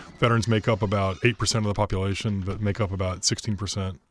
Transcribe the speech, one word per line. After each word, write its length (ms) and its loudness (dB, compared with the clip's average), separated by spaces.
veterans 260 4
make 220 2
up 120 2
about 440 0
eight 140 2
percent 280 0
of 20 0
the 60 0
population, 640 0
but 200 -4
make 200 0
up 120 0
about 320 -4
sixteen 320 0
percent 440 -4